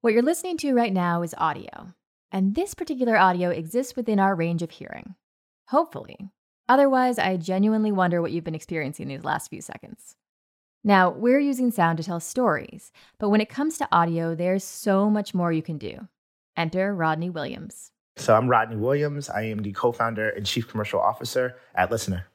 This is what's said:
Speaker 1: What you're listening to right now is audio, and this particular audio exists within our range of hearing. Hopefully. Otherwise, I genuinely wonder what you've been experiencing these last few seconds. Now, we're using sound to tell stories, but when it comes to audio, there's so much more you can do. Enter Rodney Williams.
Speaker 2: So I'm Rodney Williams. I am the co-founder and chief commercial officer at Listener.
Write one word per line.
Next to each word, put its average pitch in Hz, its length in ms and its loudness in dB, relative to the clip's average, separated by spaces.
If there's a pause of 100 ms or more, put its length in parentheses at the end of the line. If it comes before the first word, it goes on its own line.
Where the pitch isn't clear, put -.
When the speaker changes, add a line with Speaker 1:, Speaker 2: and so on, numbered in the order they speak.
(100)
Speaker 1:
What 214 40 2
you're 240 100 4
listening 339 320 0
to 285 180 0
right 233 180 2
now 175 300 0
is 165 160 -8
audio, - 560 -4 (380)
and 190 240 2
this 370 180 -4
particular 247 420 0
audio 180 340 4
exists 202 440 -4
within 214 240 0
our 196 160 4
range 165 260 0
of 165 120 -8
hearing. - 420 -16 (540)
Hopefully. - 640 -4 (360)
Otherwise, 254 480 4
I 185 200 0
genuinely 202 560 2
wonder 180 280 2
what 165 120 -2
you've 165 100 -4
been 160 140 -8
experiencing 165 500 -6
these 139 160 -10
last - 280 -4
few - 100 -12
seconds. - 560 -18 (680)
Now, 190 280 6
we're 247 280 2
using 254 320 0
sound 165 280 2
to 165 40 -6
tell 170 160 -6
stories, - 720 -2 (300)
but 208 80 -2
when 214 120 4
it 214 80 -2
comes 311 300 -4
to 285 140 -4
audio, 165 420 2
there's 180 300 0
so 202 440 0
much 208 240 0
more 175 200 0
you 160 100 0
can 160 160 -8
do. - 300 -12 (480)
Enter 180 360 -2
Rodney 165 380 -2
Williams. - 640 -10 (240)
Speaker 2:
So 120 180 4
I'm 120 140 6
Rodney 113 300 2
Williams. 143 520 -2
I 107 120 -4
am 107 200 -4
the 104 80 -4
co-founder 113 600 0
and 104 140 -8
chief 117 220 -2
commercial 101 320 -4
officer 123 560 -2 (220)
at 90 160 2
Listener. 92 420 -4